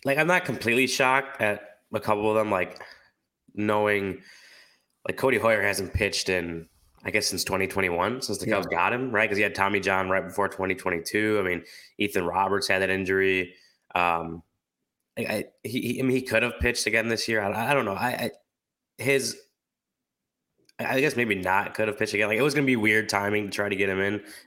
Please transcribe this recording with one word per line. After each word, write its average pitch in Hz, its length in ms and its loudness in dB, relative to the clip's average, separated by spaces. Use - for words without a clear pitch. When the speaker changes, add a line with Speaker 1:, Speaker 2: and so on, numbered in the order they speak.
Speaker 1:
like, 139 120 2
I'm 156 100 4
not 180 180 4
completely 120 420 2
shocked 135 540 2
at 104 200 0
a 110 60 0
couple 107 300 2
of 110 80 4
them, 107 140 2
like, 92 300 -2
knowing, 104 680 0
like, - 120 -4
Cody 127 220 2
Hoyer 107 220 4
hasn't 98 320 -2
pitched - 360 0
in, 85 400 -2
I - 40 -6
guess, 107 160 0
since 92 160 -4
twenty 95 240 -2
twenty-one, 95 560 0
since 101 160 -6
the - 80 -6
Cubs 98 240 0
Speaker 2:
Yeah. 85 60 -2
Speaker 1:
got 92 140 4
him, 123 200 -2
right? 107 180 2
'Cause 98 80 -2
he 107 60 4
had 101 100 0
Tommy 98 260 2
John 95 300 0
right 92 160 2
before 95 240 -2
twenty 95 240 -2
twenty-two. 104 640 -2
I 95 80 0
mean, 87 160 -2
Ethan 101 260 0
Roberts 95 420 0
had 95 140 2
that 95 80 2
injury. 95 640 0
Um, 85 480 0
I, 120 60 -4
I, - 240 -4
he, 120 200 -6
he, 120 180 -4
I - 20 -4
mean, 131 140 2
he 127 80 -2
could 113 180 0
have 120 180 -2
pitched 120 280 0
again 113 200 0
this 113 200 -2
year. 110 160 0
I, 110 260 -2
I 143 60 2
don't 127 100 0
know. 101 80 -2
I, 104 140 -2
I, 120 240 -4
his, 123 420 0
I 131 200 -2
guess 143 160 2
maybe 113 200 0
not 95 400 0
could 107 120 0
have 104 120 -2
pitched 110 160 -2
again. 104 120 2
Like, 107 120 0
it - 20 2
was 143 140 2
gonna 147 100 0
be 131 100 4
weird 107 320 2
timing 101 380 0
to 98 60 -8
try 104 180 -2
to 101 60 -2
get 98 120 0
him 95 120 0
in 101 240 -2